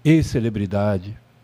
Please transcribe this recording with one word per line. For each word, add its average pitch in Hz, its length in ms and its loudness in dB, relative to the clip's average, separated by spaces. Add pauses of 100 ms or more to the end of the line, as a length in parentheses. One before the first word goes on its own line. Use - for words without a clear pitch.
ex-celebridade. 104 1120 0 (280)